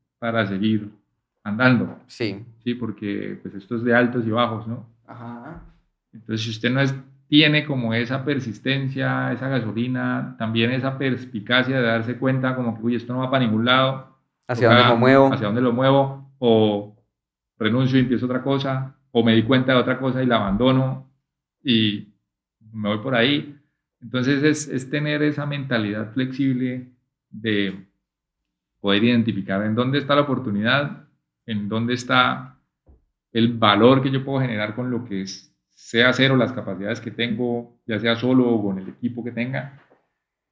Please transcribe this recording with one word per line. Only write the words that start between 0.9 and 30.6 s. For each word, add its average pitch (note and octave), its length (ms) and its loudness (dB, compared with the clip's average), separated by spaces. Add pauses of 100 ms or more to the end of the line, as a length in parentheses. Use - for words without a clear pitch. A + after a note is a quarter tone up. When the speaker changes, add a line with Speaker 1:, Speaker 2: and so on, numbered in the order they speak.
Speaker 1:
andando. G#2+ 640 0
Speaker 2:
Sí. G#2 360 -6 (200)
Speaker 1:
Sí, A#2+ 100 -2
porque, G2+ 680 -6
pues, G2 140 -12
esto G2+ 200 -8
es A2+ 80 -4
de A#2+ 120 4
altos A#2+ 300 2
y A2 60 0
bajos, A2+ 360 -2
¿no? - 220 -10 (160)
Speaker 3:
Ajá. A#2+ 580 -16 (480)
Speaker 1:
Entonces, A2 320 -8
si A#2 60 -6
usted A2+ 220 -2
no C3+ 100 2
es, C3+ 120 2 (360)
tiene D3+ 360 4
como B2 280 -2
esa A#2+ 320 -2
persistencia, C3 1040 -4
esa B2 160 -6
gasolina, B2+ 920 -4
también A2+ 320 0
esa C3 260 -2
perspicacia B2 840 -2
de A#2+ 60 2
darse A#2 320 -2
cuenta C3 380 0
como A#2+ 200 -2
que, A2 80 -10
"Uy, A#2+ 120 0
esto B2 180 -6
no B2+ 60 -4
va B2+ 100 -4
para C3 160 2
ningún A2 200 0
lado. C3 520 0 (300)
Speaker 2:
¿Hacia A#2+ 220 2
Speaker 1:
Toca, A#2+ 100 6
Speaker 2:
dónde B2 140 6
lo A2+ 40 4
muevo? C3+ 360 6
Speaker 1:
¿hacia G#2+ 140 -2
dónde A#2 140 0
lo B2+ 120 2
muevo? C3+ 680 2
O G#2+ 560 2 (640)
renuncio B2 380 2
y C3 40 6
empiezo A#2+ 240 0
otra B2 160 -4
cosa, C3+ 540 -4 (160)
o A#2 120 2
me A2+ 120 4
di A2+ 80 6
cuenta B2+ 300 2
de B2 60 4
otra B2+ 200 0
cosa C3 240 -2
y - 20 0
la A#2+ 120 2
abandono B2+ 720 0 (540)
y A2 480 0 (640)
me G#2+ 160 -4
voy G#2+ 100 -2
por C3 140 -4
ahí". C#3+ 400 2 (480)
Entonces, B2+ 420 0
es, D3+ 240 0
es C3 220 -6
tener D3+ 340 -2
esa D3 220 0
mentalidad A2+ 680 -4
flexible B2+ 760 -2 (380)
de G#2 580 -4 (920)
poder G2+ 240 2
identificar G#2 640 0
en G#2+ 100 -2
dónde C3 220 0
está C#3+ 180 0
la D3 60 6
oportunidad, B2 880 -2 (400)